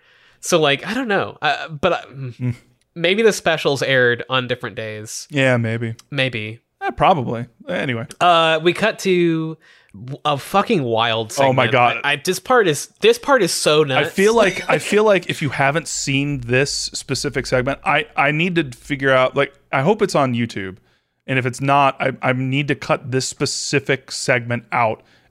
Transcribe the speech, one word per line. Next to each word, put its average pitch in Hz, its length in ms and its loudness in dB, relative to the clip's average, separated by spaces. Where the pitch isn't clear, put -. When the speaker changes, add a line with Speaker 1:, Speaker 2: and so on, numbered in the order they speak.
Speaker 1:
So, 175 220 0
like, 139 260 0
I 190 80 -4
don't 254 140 -4
know. 151 340 -2
Uh, 147 240 -2
but, 160 260 -2
uh, 127 140 -4
mm, 123 300 -14
Speaker 2:
Mm. 123 180 -4
Speaker 1:
maybe 175 280 0
the 220 100 4
specials 151 500 -2
aired 123 480 2
on 127 160 -2
different 120 300 -8
days. 107 520 -12
Speaker 2:
Yeah, 135 280 2
maybe. 113 400 -2
Speaker 1:
Maybe. 120 520 -6
Speaker 2:
Eh, 392 100 -4
probably. 123 540 0
Anyway. 131 380 -4
Speaker 1:
Uh, 165 420 4
we 175 100 2
cut 202 280 -2
to 165 580 0
w-, 123 320 -14
a 147 140 0
fucking 196 460 0
wild 113 480 0
segment. 139 180 2
Speaker 2:
Oh - 20 4
my 127 140 4
God. 120 380 4
Speaker 1:
I, 143 80 2
I, 147 120 0
this 185 140 -2
part 233 300 2
is, - 320 -2
this 226 180 4
part 269 240 2
is 165 100 0
so 151 300 4
nuts. 143 240 0
Speaker 2:
I 165 40 -6
feel 208 260 4
like, 202 280 2
Speaker 1:
<laughs> - 60 -16
Speaker 2:
I 160 80 2
feel 202 240 0
like 202 260 4
if - 140 -4
you 151 60 0
haven't 143 400 0
seen 139 540 -2
this 127 280 0
specific - 760 -6
segment, 131 380 -2
I, 151 220 0
I 143 140 2
need 165 240 0
to 160 240 0
figure 135 320 -2
out, 131 240 4
like, 139 180 0
I 135 100 2
hope 208 180 2
it's 190 140 0
on 139 180 2
YouTube. 110 440 -4
And 131 140 -2
if 123 80 0
it's 127 140 -6
not, 139 420 2
I, 135 180 -2
I 131 120 0
need 131 340 -2
to 139 80 0
cut - 380 -4
this 131 160 -2
specific - 840 -4
segment 120 600 -4
out 113 320 -2